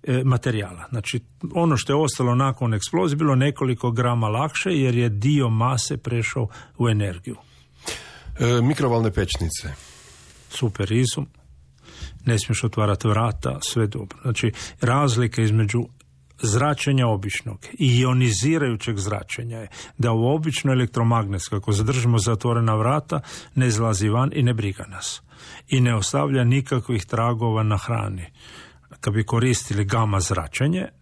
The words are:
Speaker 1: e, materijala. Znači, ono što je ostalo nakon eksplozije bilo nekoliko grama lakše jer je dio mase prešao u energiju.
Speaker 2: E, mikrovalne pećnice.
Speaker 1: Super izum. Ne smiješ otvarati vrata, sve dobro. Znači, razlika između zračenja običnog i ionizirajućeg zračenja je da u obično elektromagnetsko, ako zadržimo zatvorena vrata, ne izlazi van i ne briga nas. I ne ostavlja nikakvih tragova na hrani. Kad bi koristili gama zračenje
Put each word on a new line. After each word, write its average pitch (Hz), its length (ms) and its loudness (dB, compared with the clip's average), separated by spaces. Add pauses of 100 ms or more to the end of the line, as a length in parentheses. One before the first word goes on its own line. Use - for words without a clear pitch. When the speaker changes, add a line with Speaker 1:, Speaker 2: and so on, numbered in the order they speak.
Speaker 1:
e, 127 220 0
materijala. 110 640 -2
Znači, 120 300 -6 (340)
ono 165 220 4
što - 160 -2
je 139 40 4
ostalo 131 380 2
nakon 127 400 0
eksplozije 156 420 0
bilo 151 180 2
nekoliko 127 560 0
grama 120 380 0
lakše 143 440 -2
jer 131 220 2
je 120 140 2
dio 123 400 2
mase 120 480 0
prešao 117 520 -2 (300)
u 120 100 4
energiju. 101 480 -2 (1000)
Speaker 2:
E, 120 240 2
mikrovalne 117 480 2
pećnice. 87 580 -2 (840)
Speaker 1:
Super 104 420 -2
izum. 123 340 0 (1000)
Ne 117 140 2
smiješ - 260 -2
otvarati 107 440 0
vrata, 113 540 0
sve 113 240 0
dobro. 104 360 -8
Znači, 113 300 -2 (280)
razlika 120 640 2
između 110 420 2 (560)
zračenja 135 680 2
običnog 104 520 -4 (140)
i 123 260 4
ionizirajućeg 127 1000 2
zračenja 104 600 -6
je 107 100 -14 (300)
da 120 140 2
u 113 140 2
obično 147 460 0
elektromagnetsko, 113 840 0
ako 101 160 -2
zadržimo 117 460 2
zatvorena 117 560 2
vrata, 131 460 0 (340)
ne 131 120 2
izlazi 107 420 2
van 123 260 2
i 147 80 2
ne 120 120 2
briga 104 320 -4
nas. - 360 -12 (460)
I 131 120 2
ne 123 140 4
ostavlja 135 500 0
nikakvih 123 600 0
tragova 113 560 0
na 107 140 2
hrani. 101 480 -4 (760)
Kad 104 140 -2
bi 107 100 2
koristili 117 600 0
gama 104 360 0
zračenje 127 680 -2 (140)